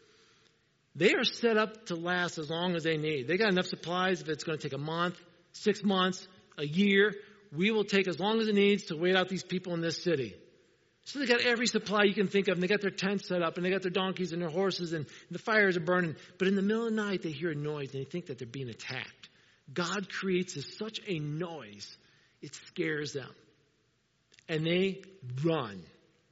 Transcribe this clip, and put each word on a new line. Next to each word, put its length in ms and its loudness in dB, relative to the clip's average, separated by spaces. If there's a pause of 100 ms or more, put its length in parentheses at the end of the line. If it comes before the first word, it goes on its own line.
(960)
They 180 6
are 120 2
set 320 2
up 300 -2
to 80 -4
last 420 -2
as 120 -6
long 260 0
as 80 -2
they 140 2
need. 300 -2
They 100 2
got 140 4
enough 160 2
supplies 540 -2
if 80 -6
it's 160 -6
gonna 120 -2
take 160 -6
a 40 -4
month, 440 -2 (300)
six 320 0
months, 440 2 (300)
a 80 -4
year. 480 6 (380)
We 200 2
will 140 2
take 220 4
as 120 -2
long 200 2
as 80 2
it 80 2
needs 300 6
to 100 -6
wait 200 2
out 120 4
these 160 -4
people 300 -4
in 80 -2
this 200 -2
city. 320 0 (680)
So 140 -12
they 80 -2
got 160 4
every 240 2
supply 380 2
you 100 4
can 140 2
think 200 0
of, 60 2
and 100 0
they 40 2
got 140 2
their 100 -2
tents 360 -2
set 140 0
up, 160 -2
and 80 -2
they 60 0
got 100 0
their 80 -2
donkeys 440 -2
and 80 -4
their 100 -2
horses, 420 -2
and 140 -4 (240)
the 80 -8
fires 360 4
are 60 -2
burning. 340 2 (220)
But 100 2
in 80 4
the 60 2
middle 240 2
of 80 0
the 20 0
night, 280 -2
they 80 -4
hear 180 -4
a 60 -2
noise, 360 -4
and 140 -6
they 40 -14
think 180 -8
that 100 -8
they're 100 -10
being 220 -10
attacked. 600 -12 (440)
God 360 -4
creates 440 -2
this, 240 -12
such 300 -8
a 100 -2
noise, 800 -8 (440)
it 120 -14 (140)
scares 460 -4
them. 200 -10 (1120)
And 160 -2
they 380 0 (420)
run. 400 0 (480)